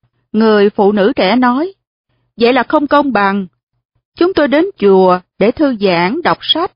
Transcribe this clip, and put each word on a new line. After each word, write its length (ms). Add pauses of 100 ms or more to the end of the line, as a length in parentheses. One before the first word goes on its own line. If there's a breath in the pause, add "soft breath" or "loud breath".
(320)
người 380
phụ 220
nữ 240
trẻ 200
nói, 380 (640)
"vậy 160
là 100
không 240
công 260
bằng. 340 (720)
Chúng 160
tôi 140
đến 180 (120)
chùa 420 (200)
để 120
thư 260
giãn, 460
đọc 180
sách 340